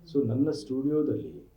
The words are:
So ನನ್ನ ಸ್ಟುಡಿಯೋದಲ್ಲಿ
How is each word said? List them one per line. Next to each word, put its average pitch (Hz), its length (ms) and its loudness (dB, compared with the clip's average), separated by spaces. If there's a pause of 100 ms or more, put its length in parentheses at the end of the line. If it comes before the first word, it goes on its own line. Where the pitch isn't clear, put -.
(140)
So 139 140 4
ನನ್ನ 135 220 2
ಸ್ಟುಡಿಯೋದಲ್ಲಿ 143 1080 -2